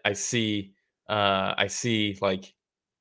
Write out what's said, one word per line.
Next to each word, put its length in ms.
I 80
see, 640
uh, 480
I 120
see, 520
like, 320